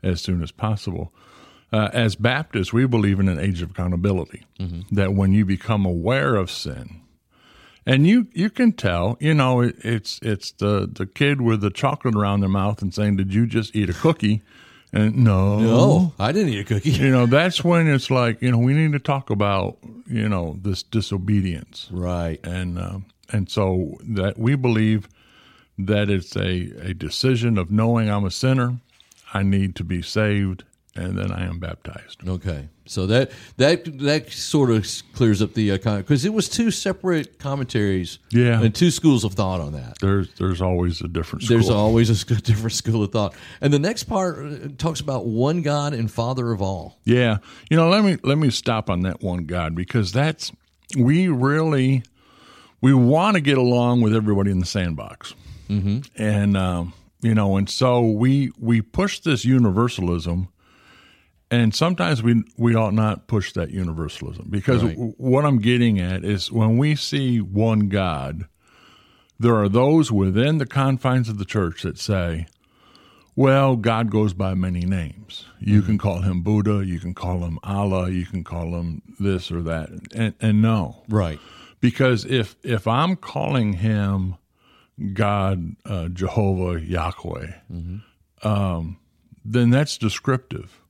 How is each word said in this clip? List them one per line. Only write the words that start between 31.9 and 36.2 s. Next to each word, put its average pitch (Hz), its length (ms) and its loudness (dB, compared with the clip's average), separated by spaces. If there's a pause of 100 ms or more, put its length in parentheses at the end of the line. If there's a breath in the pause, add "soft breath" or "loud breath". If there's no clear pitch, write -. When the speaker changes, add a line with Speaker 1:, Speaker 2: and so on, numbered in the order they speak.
Speaker 2:
Okay. 82 400 -6 (160)
So 92 220 -4
that, 120 240 2 (260 loud breath)
that, 151 440 0
that 143 320 -2
sort 139 380 0
of 113 140 4
s-, - 180 -10 (120)
clears 107 260 2
up 104 140 -2
the, 107 180 2
uh, 95 60 0
con-, 104 240 -2
'cause 135 240 0